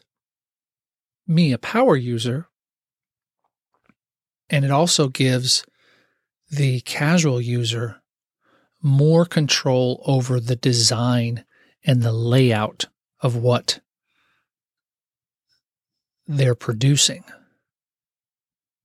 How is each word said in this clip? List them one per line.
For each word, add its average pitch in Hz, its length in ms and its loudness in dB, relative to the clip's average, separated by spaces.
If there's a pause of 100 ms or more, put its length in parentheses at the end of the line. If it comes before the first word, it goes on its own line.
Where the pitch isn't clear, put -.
(1300)
me, 165 260 2
a 117 60 0
power 233 380 2
user, 120 520 -4 (2000)
and 143 180 0
it 135 40 -2
also 151 380 2
gives 127 560 -2 (880)
the 135 300 -2
casual 151 580 0
user 117 600 -4 (800)
more 156 440 4
control 127 800 0
over 127 340 0
the 120 160 -2
design 120 880 0 (380)
and 127 180 2
the 117 100 0
layout 117 760 0 (360)
of 123 140 -2
what 120 440 -2 (2500)
they're 135 260 0
producing. 135 680 0 (1600)